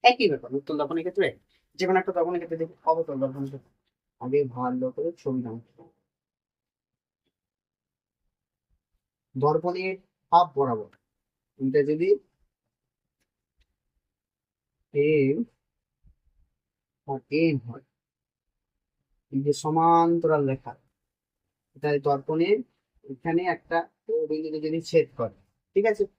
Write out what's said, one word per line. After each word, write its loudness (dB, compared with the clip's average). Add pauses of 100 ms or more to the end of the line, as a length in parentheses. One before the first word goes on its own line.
একই 6
ব্যাপার। -6
উত্তল -6
দর্পণের -4
ক্ষেত্রে -2
এক, -18 (420)
যে -2
কোনো 4
একটা -6
দর্পণের 0
ক্ষেত্রে -8
দেখবে -6 (140)
অবতল 0
দর্পণের -6
ক্ষেত্রে। -20 (480)
আগে -2 (180)
ভালো -4
করে -4 (100)
ছবি -4
নাও। -10 (3750)
দর্পণের 0 (380)
হাফ 6
বরাবর -2 (680)
এটা 2 (100)
যদি 0 (2750)
এম 2 (1700)
আর -6 (220)
এম 2 (120)
হয়, -16 (1500)
এই -2
যে 2 (100)
সমান্তরাল 4
রেখা, -6 (1040)
এটা -4 (200)
দর্পণের 2 (540)
এখানে -2 (120)
একটা -4 (300)
ও -4 (180)
বিন্দুতে -4
যদি -2 (100)
ছেদ 4 (120)
করে, -6 (400)
ঠিক 2
আছে? 0 (140)